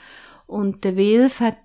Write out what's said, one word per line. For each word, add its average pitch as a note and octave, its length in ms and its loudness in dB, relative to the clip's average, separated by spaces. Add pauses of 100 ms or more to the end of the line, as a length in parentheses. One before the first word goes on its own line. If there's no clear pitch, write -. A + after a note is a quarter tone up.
(480)
Und G3 360 -6
der F#3 140 -2
Wilf A3+ 420 2
hat A3+ 260 -2